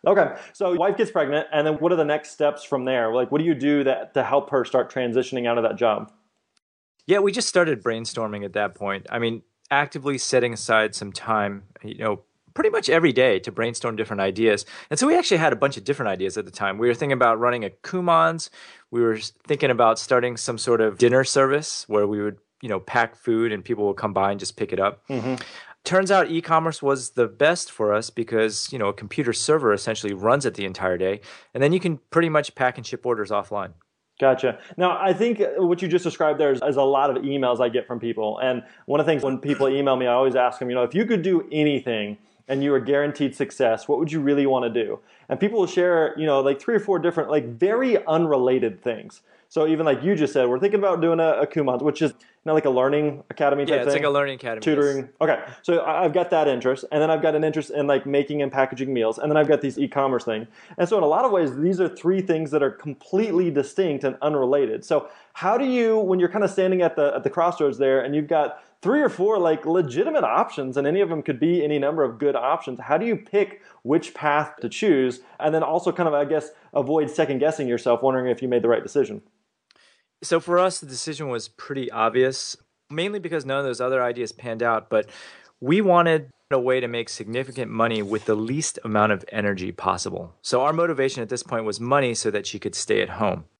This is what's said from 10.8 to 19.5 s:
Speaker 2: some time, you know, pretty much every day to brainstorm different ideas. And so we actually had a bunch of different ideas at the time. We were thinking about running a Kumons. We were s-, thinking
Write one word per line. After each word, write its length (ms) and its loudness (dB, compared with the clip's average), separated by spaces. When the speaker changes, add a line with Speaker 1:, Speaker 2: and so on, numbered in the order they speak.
Speaker 2:
some 160 -10
time, 520 -4
you 140 -12
know, 240 -4
pretty 160 0
much 200 -2
every 220 4
day 280 2
to 120 -10
brainstorm 440 -6
different 260 -4
ideas. 440 2
And 80 -4
so 100 0
we 100 4
actually 200 2
had 160 2
a 40 -2
bunch 180 0
of 80 -14
different 260 -2
ideas 280 -4
at 80 -6
the 60 -18
time. 260 -2
We 100 0
were 60 2
thinking 200 -2
about 260 2
running 260 0
a 40 -6
Kumons. 800 0
We 120 0
were 140 2
s-, 180 -12
thinking 260 0